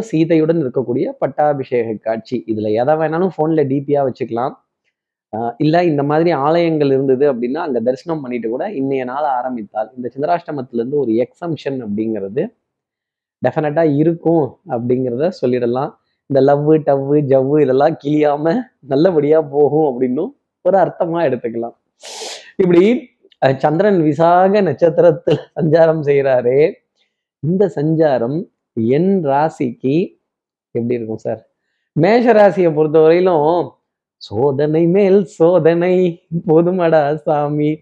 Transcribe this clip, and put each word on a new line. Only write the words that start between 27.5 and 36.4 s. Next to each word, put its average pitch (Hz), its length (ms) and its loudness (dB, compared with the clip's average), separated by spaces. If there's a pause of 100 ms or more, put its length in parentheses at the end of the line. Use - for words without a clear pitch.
சஞ்சாரம் 151 760 0 (240)
என் 156 520 0
ராசிக்கு 139 680 -2 (760)
எப்படி 120 220 -4
இருக்கும் 110 240 -6
சார்? 113 320 -10 (440)
மேஷ 226 400 2
ராசியை 185 400 4
பொறுத்தவரையிலும் 160 960 2 (460)
சோதனை 147 720 0
மேல் 196 360 4
சோதனை 170 1000 2 (260)